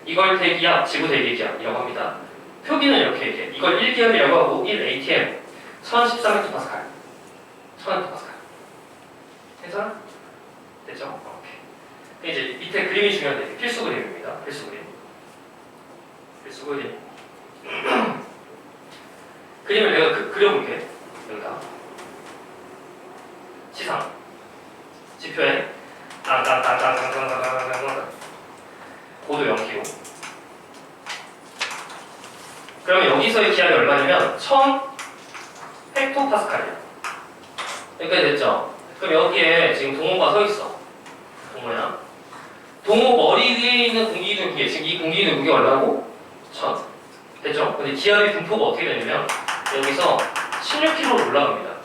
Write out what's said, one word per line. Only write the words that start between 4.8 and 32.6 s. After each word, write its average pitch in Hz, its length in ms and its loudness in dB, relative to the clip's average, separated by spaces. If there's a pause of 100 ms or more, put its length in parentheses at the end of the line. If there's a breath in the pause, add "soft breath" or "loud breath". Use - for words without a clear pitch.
에이티엠, - 580 -2 (420 loud breath)
천십삼 233 560 2
헥토파스칼. - 460 -6 (1000)
천 190 160 -2
헥토파스칼. - 360 -8 (1300)
괜찮아? 202 320 -6 (920)
됐죠? - 340 -12 (1040)
오케이. 165 100 -6
이제 - 280 -4
밑에 - 260 -2
그림이 202 320 2
중요한데 - 380 -4
필수 233 280 -4
그림입니다. - 600 -6
필수 - 220 -12
그림. - 140 -14 (1600)
필수 135 220 -16
그림. 135 300 -6 (680)
<clears throat> - 600 -2 (1400)
그림을 427 280 2
내가 - 220 4
그-, - 160 -6
그려볼게. - 540 2 (460)
여기다. 104 260 -10 (2250)
지상. - 360 -6 (1080)
지표에 156 500 0 (560)
땅땅땅땅땅땅땅땅땅. 127 1800 0 (1200)
고도 147 220 -2
영 - 80 2
킬로. - 260 -4 (3000)